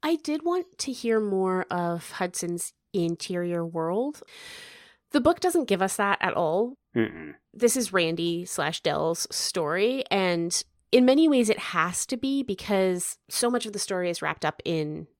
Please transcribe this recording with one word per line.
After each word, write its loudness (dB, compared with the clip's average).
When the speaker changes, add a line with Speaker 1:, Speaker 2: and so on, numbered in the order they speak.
Speaker 1:
I 2
did -4
want 0
to -4
hear 0
more 0
of -2
Hudson's -4
interior -2
world. -2
The 2
book 4
doesn't 2
give 2
us 0
that 0
at 0
all. 0
Speaker 2:
Mm-mm. -2
Speaker 1:
This 4
is -2
Randy 0
slash -4
Dell's 0
story, 0
and 0
in 8
many 6
ways 4
it 2
has -2
to -4
be -2
because 0
so 0
much -2
of -10
the -6
story -2
is -4
wrapped -4
up -2
in -4